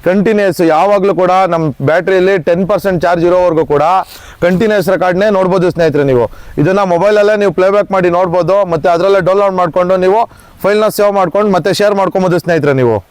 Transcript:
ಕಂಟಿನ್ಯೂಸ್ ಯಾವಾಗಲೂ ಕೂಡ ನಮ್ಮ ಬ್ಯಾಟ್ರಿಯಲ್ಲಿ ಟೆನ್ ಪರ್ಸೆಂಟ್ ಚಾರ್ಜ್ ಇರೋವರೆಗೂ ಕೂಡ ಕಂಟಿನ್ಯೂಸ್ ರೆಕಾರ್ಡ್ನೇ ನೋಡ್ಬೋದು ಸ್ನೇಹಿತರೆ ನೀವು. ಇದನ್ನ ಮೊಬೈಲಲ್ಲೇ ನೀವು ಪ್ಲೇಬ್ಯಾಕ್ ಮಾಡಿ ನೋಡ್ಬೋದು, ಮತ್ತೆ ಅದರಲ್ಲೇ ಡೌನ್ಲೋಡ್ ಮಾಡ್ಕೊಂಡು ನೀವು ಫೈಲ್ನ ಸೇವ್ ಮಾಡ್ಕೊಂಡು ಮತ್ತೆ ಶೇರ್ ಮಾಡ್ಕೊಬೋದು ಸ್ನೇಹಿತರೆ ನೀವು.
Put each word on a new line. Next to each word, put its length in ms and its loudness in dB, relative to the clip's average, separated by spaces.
ಕಂಟಿನ್ಯೂಸ್ 520 0
ಯಾವಾಗಲೂ 480 2
ಕೂಡ 140 2
ನಮ್ಮ 140 -2
ಬ್ಯಾಟ್ರಿಯಲ್ಲಿ 440 0
ಟೆನ್ 240 0
ಪರ್ಸೆಂಟ್ 340 -2
ಚಾರ್ಜ್ 240 0
ಇರೋವರೆಗೂ 420 0
ಕೂಡ 120 2
ಕಂಟಿನ್ಯೂಸ್ 500 0
ರೆಕಾರ್ಡ್ನೇ 340 0
ನೋಡ್ಬೋದು 380 0
ಸ್ನೇಹಿತರೆ 340 0
ನೀವು. 160 2
ಇದನ್ನ 200 0
ಮೊಬೈಲಲ್ಲೇ 500 2
ನೀವು 180 0
ಪ್ಲೇಬ್ಯಾಕ್ 360 0
ಮಾಡಿ 220 0
ನೋಡ್ಬೋದು, 400 0
ಮತ್ತೆ 200 -2
ಅದರಲ್ಲೇ 360 2
ಡೌನ್ಲೋಡ್ 320 0
ಮಾಡ್ಕೊಂಡು 420 0
ನೀವು 160 2
ಫೈಲ್ನ 320 0
ಸೇವ್ 220 2
ಮಾಡ್ಕೊಂಡು 360 0
ಮತ್ತೆ 240 0
ಶೇರ್ 220 2
ಮಾಡ್ಕೊಬೋದು 440 -2
ಸ್ನೇಹಿತರೆ 360 0
ನೀವು. 160 2